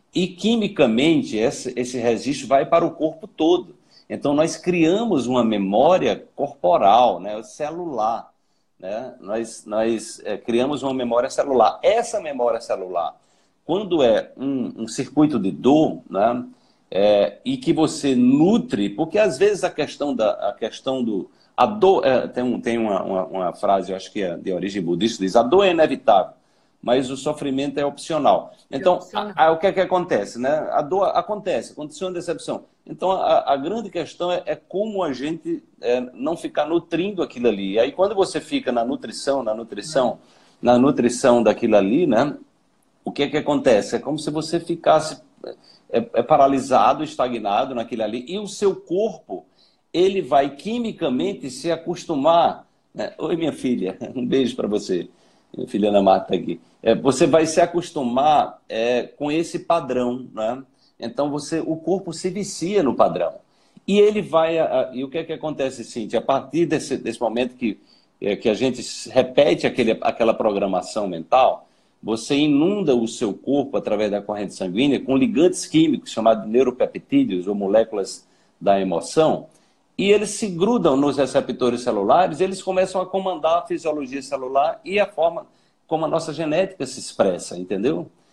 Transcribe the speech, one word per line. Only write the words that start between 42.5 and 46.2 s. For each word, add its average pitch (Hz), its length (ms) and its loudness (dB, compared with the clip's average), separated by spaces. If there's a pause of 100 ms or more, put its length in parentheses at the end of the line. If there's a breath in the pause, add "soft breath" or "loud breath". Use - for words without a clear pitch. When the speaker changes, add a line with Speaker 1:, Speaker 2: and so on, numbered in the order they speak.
Speaker 1:
O - 80 -8
que 143 120 -2
é 135 40 0
que 147 80 -2
acontece? 131 600 2
É - 20 0
como 143 200 -6
se 151 120 -6
você 160 280 -2
ficasse, 156 600 0 (720 soft breath)
é, - 80 2 (160)
é, 120 80 2